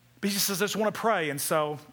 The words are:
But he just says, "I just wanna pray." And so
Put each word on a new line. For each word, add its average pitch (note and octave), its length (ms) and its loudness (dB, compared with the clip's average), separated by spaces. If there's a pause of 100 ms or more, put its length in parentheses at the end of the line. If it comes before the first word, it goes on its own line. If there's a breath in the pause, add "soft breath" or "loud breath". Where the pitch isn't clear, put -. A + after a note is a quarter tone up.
(200)
But G3+ 100 0
he G3+ 40 -2
just G3 120 0
says, F#3+ 160 0
"I - 20 2
just F#3+ 120 0
wanna G#3 140 2
pray." G3 400 0
And C#3+ 100 -4
so D3+ 380 0 (140)